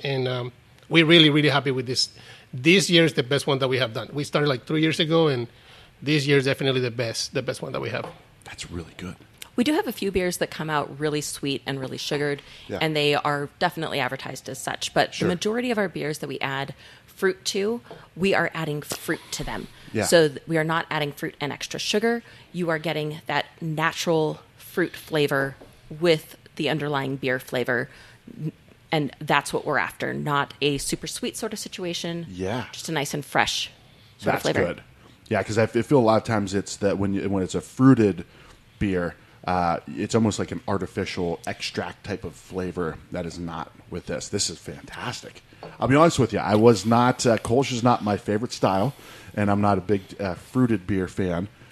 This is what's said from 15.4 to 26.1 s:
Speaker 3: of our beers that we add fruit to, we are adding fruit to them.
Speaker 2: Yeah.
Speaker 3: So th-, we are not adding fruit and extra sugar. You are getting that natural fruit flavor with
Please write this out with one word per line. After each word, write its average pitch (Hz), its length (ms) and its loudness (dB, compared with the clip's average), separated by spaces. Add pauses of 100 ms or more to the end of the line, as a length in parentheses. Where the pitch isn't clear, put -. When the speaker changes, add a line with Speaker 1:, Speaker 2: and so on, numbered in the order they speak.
Speaker 3:
of 233 80 0
our 196 100 0
beers 151 300 -6
that 147 100 -10
we 135 120 -8
add 139 340 -4 (320)
fruit - 380 -2
to, 220 380 -2 (340)
we 185 180 2
are 165 200 2
adding 151 260 -4
fruit - 400 -6 (120)
to - 120 -8
them. 113 240 -8 (240)
Speaker 2:
Yeah. 110 140 0
Speaker 3:
So 165 220 6
th-, 131 200 -6
we 165 80 -2
are 156 80 2
not 160 260 -2
adding 147 220 -2
fruit - 280 -8
and 139 120 -4
extra - 260 -8
sugar. 233 440 0 (300)
You 170 180 -2
are 160 80 0
getting 156 480 -4
that 143 200 0 (140)
natural 156 800 0 (160)
fruit - 400 -4
flavor 139 600 0 (440)
with 160 360 2 (200)